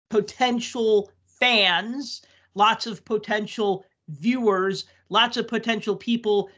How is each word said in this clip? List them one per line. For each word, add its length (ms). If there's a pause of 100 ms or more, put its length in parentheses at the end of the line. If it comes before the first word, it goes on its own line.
potential 1000 (140)
fans, 960 (340)
lots 320
of 180
potential 800 (240)
viewers, 760 (240)
lots 280
of 100
potential 480
people 640